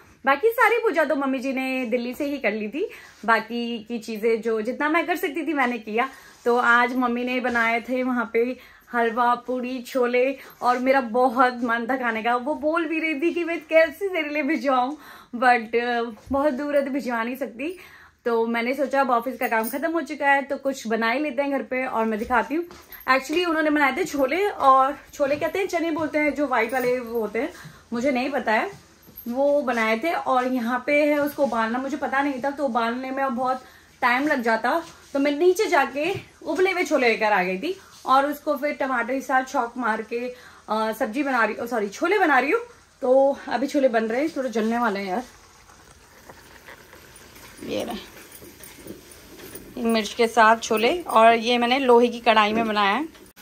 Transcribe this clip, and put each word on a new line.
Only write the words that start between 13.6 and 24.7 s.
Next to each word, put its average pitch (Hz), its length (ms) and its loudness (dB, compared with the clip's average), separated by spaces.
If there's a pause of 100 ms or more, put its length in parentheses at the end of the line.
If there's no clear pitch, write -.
कैसे 320 480 2
तेरे 320 200 -4
लिए 294 140 -2
भिजवाऊँ, 262 560 0 (380)
but, 233 400 2
अ, 233 380 -2 (180)
बहुत 277 200 2
दूर 285 240 -2
है 277 80 4
तो 277 60 -4
भिजवा 240 320 -4
नहीं 247 140 -6
सकती। 262 420 -8 (460)
तो 233 220 0
मैंने 233 280 -2
सोचा 269 260 0
अब 262 100 2
ऑफिस 247 280 0
का 247 100 -2
काम 226 200 0
ख़त्म 294 240 -4
हो 330 80 0
चुका 294 300 -2
है 277 120 4
तो 269 140 -6
कुछ 269 300 -4
बना 226 240 0
ही 254 100 -2
लेते 285 220 -2
हैं 277 80 -4
घर 269 120 -2
पे, 254 240 -4
और 226 180 -2
मैं 220 140 -2
दिखाती 233 360 0
हूँ। 339 100 -2 (460)
Actually 311 380 0
उन्होंने 311 220 2
बनाए 285 260 2
थे 359 80 0
छोले, 294 440 0
और 269 500 4 (140)